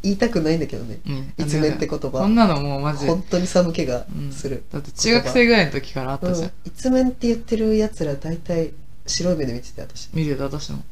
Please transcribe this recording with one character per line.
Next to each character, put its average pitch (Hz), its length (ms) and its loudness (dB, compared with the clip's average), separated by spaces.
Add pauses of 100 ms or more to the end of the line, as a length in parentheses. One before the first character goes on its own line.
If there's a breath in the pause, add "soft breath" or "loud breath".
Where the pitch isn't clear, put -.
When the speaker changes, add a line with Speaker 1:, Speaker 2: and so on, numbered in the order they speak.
Speaker 1:
言 196 100 2
い 196 60 2
た 240 100 4
く 190 140 0
な 156 80 2
い 165 80 2
ん - 20 0
だ 147 60 -2
け 123 100 -6
ど - 80 -6
ね。 117 220 -8
Speaker 2:
う - 40 -4
ん。 135 220 -6 (100)
Speaker 1:
い 147 40 0
つ 151 120 0
め 156 120 4
ん - 20 -2
っ - 60 -2
て 151 80 -2
言 147 120 -4
葉。 135 120 -4
Speaker 2:
こ 131 160 0
ん 214 80 6
な 226 120 8
の 151 140 2
も 143 160 -2
う 139 60 -4
マ 151 100 0
ジ。 143 140 -2
Speaker 1:
本 175 160 2
当 - 160 0
に 185 80 0
寒 180 260 4
気 165 140 -2
が 123 180 -4 (280)
す 139 140 -8
る。 - 240 -4
Speaker 2:
う 151 60 -8
ん。 147 40 -4
だ - 0 -
っ - 20 -10
て - 100 -10
中 226 220 2
学 240 160 2
生 247 160 6
ぐ 233 60 6
ら 214 100 6
い - 20 6
の 143 80 -2
時 - 220 -4
か 131 100 -2
ら 131 80 -2
あ 139 40 -2
っ - 40 -6
た 180 140 0
じ 165 80 -2
ゃ - 20 -2
ん。 180 40 -4
Speaker 1:
う - 20 -6
ん。 - 20 -10 (140)
い 165 60 -8
つ - 180 -2
め 254 120 4
ん 254 60 4
っ 247 40 0
て 240 160 -2
言 233 80 2
っ - 20 -6
て - 180 -2
る 220 220 2
奴 214 260 0
ら 143 120 0
大 160 200 -4
体 165 380 -2 (320)
白 175 260 0
い 170 40 2
目 147 100 -2
で 120 80 -2
見 120 80 -6
て - 100 -10
て、 - 80 -8
私。 - 320 -8
Speaker 2:
見 156 140 0
て 143 100 0
た、 139 80 -2
私 143 280 -6
も。 143 200 -6